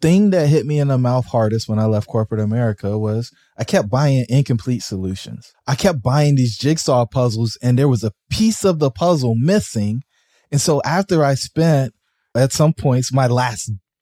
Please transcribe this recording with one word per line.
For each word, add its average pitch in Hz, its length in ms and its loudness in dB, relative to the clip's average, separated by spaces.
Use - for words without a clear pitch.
thing 196 300 4
that 165 180 2
hit 143 160 4
me 151 140 -2
in 143 100 0
the 135 80 0
mouth 123 300 0
hardest 113 420 -2
when 107 100 -2
I 110 60 0
left 107 240 0
corporate 110 320 -2
America 107 580 -2
was 107 320 -4
I 110 60 -6
kept 107 260 -2
buying 135 400 2
incomplete 127 520 0
solutions. 98 680 -10
I 139 80 -2
kept 160 280 0
buying 147 340 2
these 123 200 0
jigsaw 139 480 0
puzzles, 117 560 -2
and 123 180 2
there 143 100 2
was 117 140 0
a 110 100 -4
piece 220 340 0
of 185 140 2
the 143 120 2
puzzle 147 440 0
missing. 117 720 -2
And 143 120 -2
so 151 240 0
after 170 360 0
I 139 120 2
spent, 143 580 0
at 131 200 2
some 156 180 2
points, 127 400 -2
my 131 140 2
last 120 440 -2